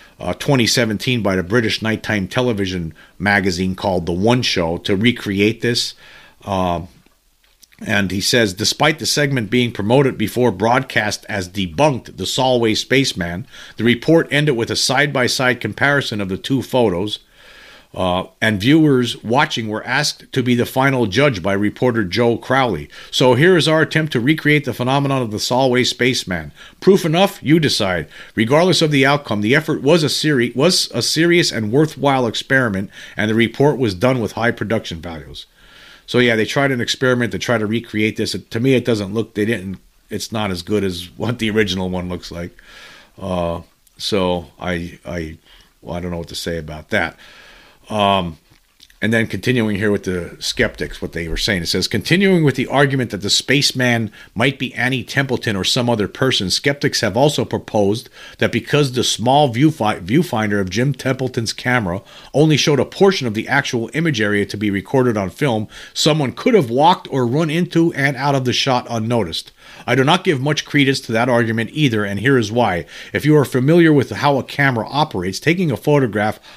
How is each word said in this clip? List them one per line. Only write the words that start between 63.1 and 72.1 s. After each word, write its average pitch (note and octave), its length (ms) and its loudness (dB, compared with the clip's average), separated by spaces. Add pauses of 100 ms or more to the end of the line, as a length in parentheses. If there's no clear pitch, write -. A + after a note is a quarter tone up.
of G#2 60 -4
the A2 120 -4
actual B2 480 -2
image D3+ 260 0
area G#2 240 2
to G2 120 -8
be G#2 120 -2
recorded A2 480 0
on F#2+ 140 -2
film, A2 380 -2 (260)
someone D3 380 0
could B3 220 0
have D#3 140 4
walked C#3+ 400 2
or C3 160 0
run D3 260 0
into E3+ 420 2
and C#3 240 -2
out C#3 180 0
of C3 120 0
the B2 60 0
shot B2 380 0
unnoticed. A2 640 -4 (340)
I A#2+ 80 0
do C3 80 4
not E3+ 220 2
give D#3+ 160 0
much D3 240 -2
credence C3+ 380 2
to - 100 -6
that A2+ 160 0
argument A2+ 440 0
either, A2+ 320 2
and G2+ 140 -4